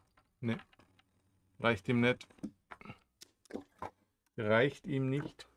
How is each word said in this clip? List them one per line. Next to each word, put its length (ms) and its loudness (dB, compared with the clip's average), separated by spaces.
Ne. 180 -2
Reicht 280 0
ihm 120 4
nicht. 260 2
Reicht 480 2
ihm 240 -2
nicht. 360 -6